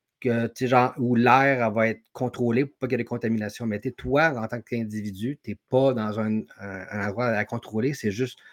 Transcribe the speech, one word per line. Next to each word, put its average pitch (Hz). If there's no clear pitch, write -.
que, 117
tu 113
sais, 127
genre, 123
où 123
l'air, 123
elle 107
va 113
être 107
contrôlé 123
pour 139
pas 131
qu'il 120
y 117
ait -
de 117
contamination. 113
Mais 104
tu 131
sais, -
toi, 143
en 110
tant 120
qu'individu, 107
t'es 104
pas 135
dans 107
un, 110
un, 98
un 104
endroit 110
à 104
contrôler, 113
c'est 110
juste 123